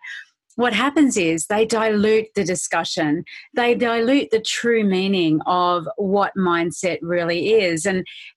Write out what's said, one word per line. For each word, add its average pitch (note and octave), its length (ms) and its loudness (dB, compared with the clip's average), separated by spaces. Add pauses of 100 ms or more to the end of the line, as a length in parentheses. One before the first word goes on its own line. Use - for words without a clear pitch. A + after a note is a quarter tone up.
(580)
what A#3 160 2
happens C#4 420 2
is E3 320 0
they G#3+ 180 2
dilute A3 720 2
the G3+ 80 0
discussion. E3+ 800 -2 (320)
They A#3+ 180 2
dilute A#3 580 0
the A3 100 2
true A#3 420 0
meaning F#3 600 2
of F3+ 500 0
what G3 420 0
mindset F3 640 -2
really E3+ 520 -2
is. F3 320 0
And, F#3 200 -2 (320)